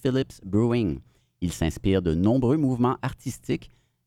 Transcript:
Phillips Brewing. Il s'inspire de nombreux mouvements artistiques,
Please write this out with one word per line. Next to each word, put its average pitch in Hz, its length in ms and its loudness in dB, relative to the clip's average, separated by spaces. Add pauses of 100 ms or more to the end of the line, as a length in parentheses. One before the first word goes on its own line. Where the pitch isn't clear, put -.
Phillips 131 420 -4
Brewing. 104 540 0 (420)
Il 87 100 -2
s'inspire 95 520 0
de 85 100 2
nombreux 120 440 2
mouvements 127 440 0
artistiques, - 680 -8 (360)